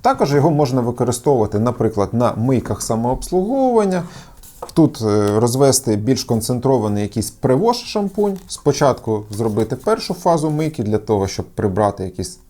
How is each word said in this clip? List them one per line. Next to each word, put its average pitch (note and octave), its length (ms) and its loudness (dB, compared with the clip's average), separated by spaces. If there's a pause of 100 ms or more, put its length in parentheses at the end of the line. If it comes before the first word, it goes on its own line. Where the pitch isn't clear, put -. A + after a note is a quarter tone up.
Також B3+ 320 2
його C#3+ 180 4
можна C3+ 300 2
використовувати, A#2+ 760 0
наприклад, G#2+ 540 0
на A#2 220 2
мийках A2+ 460 0
самообслуговування. F#3 1200 0 (680)
Тут, D3+ 280 4
е, G#2 380 2
розвести A#2+ 560 2
більш B2 280 0
концентрований A2+ 800 0
якийсь G#2 280 -4
привош F3 460 0
шампунь. G3+ 600 -4 (100)
Спочатку B2 840 0
зробити A2 440 -2
першу G#3+ 380 -2
фазу D#3+ 360 0
мийки D3+ 340 -4
для G#2+ 140 0
того, G2+ 300 0
щоб - 180 -8
прибрати G2+ 580 -2
якісь - 360 -10 (100)